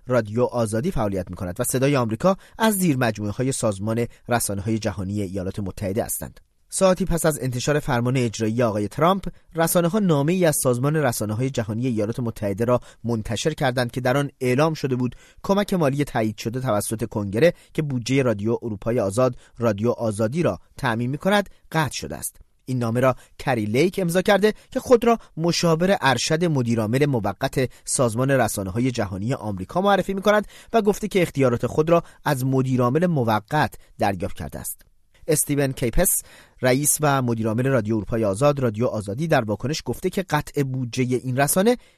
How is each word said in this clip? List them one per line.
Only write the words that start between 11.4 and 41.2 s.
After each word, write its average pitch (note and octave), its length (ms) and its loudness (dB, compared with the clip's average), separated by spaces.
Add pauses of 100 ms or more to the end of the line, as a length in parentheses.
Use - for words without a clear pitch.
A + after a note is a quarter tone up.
جهانی A#2 380 -4
ایالات A2 320 -2
متحده A2 460 -4
را B2 140 2 (240)
منتشر A#2 500 -2
کردند B2+ 380 -2
که B2+ 100 -6
در B2+ 160 0
آن C#3+ 140 -2 (100)
اعلام C3 320 2
شده C3+ 220 -4
بود B2 200 -2 (280)
کمک G3+ 300 0
مالی C#3+ 300 2
تایید A2 340 -2
شده A#2 220 -6
توسط A2+ 500 -2
کنگره A2 440 0 (200)
که - 80 -2
بودجه C3+ 400 0
رادیو A2+ 400 0
اروپای A#2 380 -4
آزاد، G#2+ 360 0 (220)
رادیو A2+ 320 0
آزادی A2+ 540 0
را G2 160 0 (180)
تأمین A#2+ 320 -2
می‌کند، G3 400 0 (220)
قطع D#3+ 220 0
شده C#2+ 220 -10
است. - 200 -12 (320)
این B2+ 120 -2
نامه A#2 200 0
را C3 160 4 (240)
کری A#2 260 -2
لیک C#3 340 0
امضا E3+ 220 0
کرده G3+ 320 4 (180)
که C4 80 -4
خود A#3+ 260 6
را A#3 140 4 (180)
مشاور E3+ 640 2
ارشد C3+ 440 2
مدیرعامل A#2+ 600 2
موقت B2+ 680 -2 (140)
سازمان A#2+ 460 0
رسانه‌های A#2 600 0
جهانی G#2 420 -4
آمریکا G#2 480 -6
معرفی G3 320 2
می‌کند G#3 340 2 (260)
و A3+ 80 4
گفته G3+ 260 0
که F#3+ 140 2
اختیارات B2+ 460 2
خود D#3 220 0
را E3+ 140 4 (220)
از C3 200 0
مدیرعامل C3 600 2
موقت C3 680 0 (260)
دریافت G2+ 360 -2
کرده C#2+ 240 -10
است. - 220 -12 (460)
استیون C#3+ 440 0
کیپس، - 500 0 (400)
رئیس C3 400 2
و C#3 200 2
مدیرعامل A#2 460 0
رادیو A2+ 280 2
اروپای A2 300 -2
آزاد، C#3 340 2
رادیو A#2 260 0
آزادی، G#2+ 420 -4
در D3 160 2
واکنش A2 420 -4
گفته A#2 240 -4
که - 120 -4
قطع D3 420 -2
بودجه B2+ 600 -2